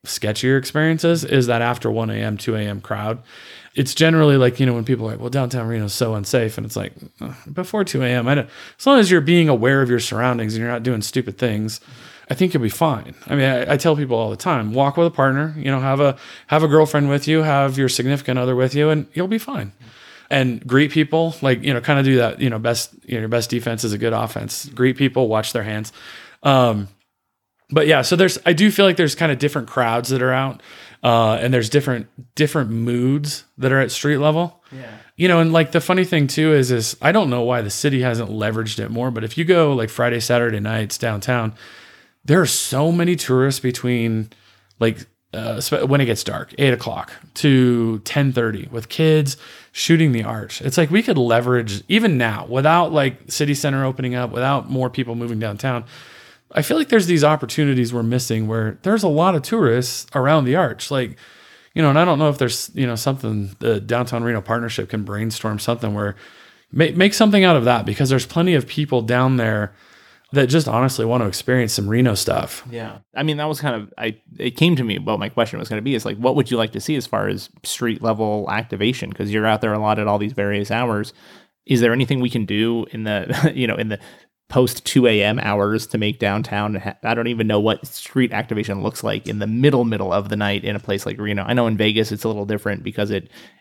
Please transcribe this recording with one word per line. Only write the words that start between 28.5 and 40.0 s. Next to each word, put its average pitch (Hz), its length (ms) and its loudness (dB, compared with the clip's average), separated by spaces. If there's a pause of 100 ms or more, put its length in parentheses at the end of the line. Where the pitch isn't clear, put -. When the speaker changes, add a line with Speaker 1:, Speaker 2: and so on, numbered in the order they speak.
Speaker 1:
do 196 200 4
feel 196 120 4
like 185 120 4
there's 160 180 2
kinda 151 220 0
different 139 320 -2
crowds 120 420 0
that 131 120 0
are 127 100 2
out, 131 280 -2 (420)
uh, 113 380 4
and 127 120 0
there's 117 180 0
different, 135 360 0 (300)
different 143 340 0
moods 123 760 -2 (140)
that 127 140 2
are 135 80 4
at 120 100 0
street 147 280 0
level. 156 520 0
Speaker 2:
Yeah. 117 280 -18 (180)
Speaker 1:
You 175 120 2
know, 170 120 6
and, 165 120 4
like, 165 200 4
the 170 80 2
funny 185 240 2
thing 160 220 2
too 156 260 2
is, 131 180 4
is 117 300 -2
I 143 100 4
don't 185 200 2
know 123 120 0
why 120 200 0
the 104 80 -6
city 135 320 0
hasn't 117 280 -2
leveraged 107 480 -4
it 107 120 -6
more, 120 200 -4
but 113 140 -4
if 113 140 -6
you 165 60 0
go, 165 280 4
like, 117 160 0
Friday, 120 320 -2